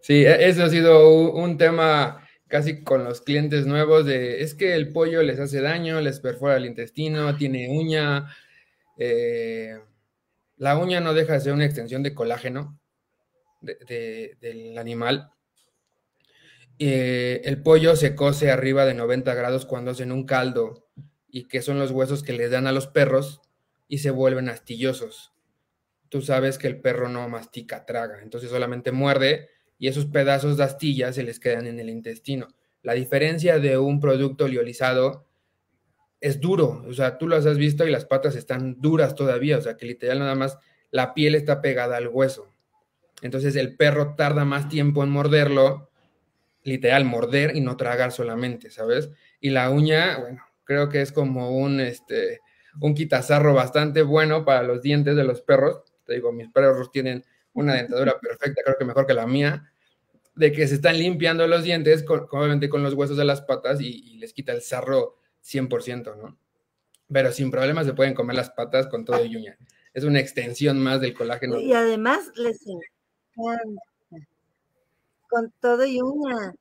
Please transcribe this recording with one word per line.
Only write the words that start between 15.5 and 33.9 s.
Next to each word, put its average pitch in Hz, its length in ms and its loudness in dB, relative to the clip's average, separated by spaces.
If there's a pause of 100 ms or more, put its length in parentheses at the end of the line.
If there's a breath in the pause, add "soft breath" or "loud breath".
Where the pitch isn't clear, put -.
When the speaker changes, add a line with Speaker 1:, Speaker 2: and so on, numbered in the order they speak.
Speaker 1:
Eh, 127 640 -2
el 139 180 -4
pollo 160 340 6
se 147 200 0
cose 143 360 2
arriba 135 340 2
de 131 80 2
noventa 123 400 -2
grados 123 320 -4
cuando 123 260 -6
hacen 123 200 -8
un 131 140 -4
caldo, 123 640 -2 (440)
y 127 160 -14
que 127 140 -6
son 139 160 -4
los 135 140 -2
huesos 131 320 -2
que 131 100 -8
les 120 180 -4
dan 127 160 0
a 135 40 0
los 135 160 -4
perros 135 540 0 (460)
y 143 120 -6
se 143 120 -2
vuelven 131 380 0
astillosos. 120 840 -8 (760)
Tú 139 120 -4
sabes 135 360 -2
que - 100 -6
el 127 140 -6
perro 123 260 -2
no 120 220 -8
mastica, 117 560 -14
traga, 113 380 -10
entonces 120 260 -14
solamente 123 420 -6
muerde 139 580 0 (280 soft breath)
y 131 120 -4
esos 147 180 -4
pedazos 139 500 0
de 143 60 2
astilla 135 500 -2
se 131 100 -6
les 117 160 -10
quedan 120 280 -2
en 117 120 -10
el 113 100 -10
intestino. 113 580 -10 (340)
La 120 120 -4
diferencia 156 680 0
de 135 180 2
un 143 220 0